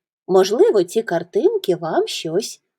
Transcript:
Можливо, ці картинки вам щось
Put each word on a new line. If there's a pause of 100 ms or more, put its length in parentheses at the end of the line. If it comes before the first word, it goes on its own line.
(280)
Можливо,
ці
картинки
вам
щось (180)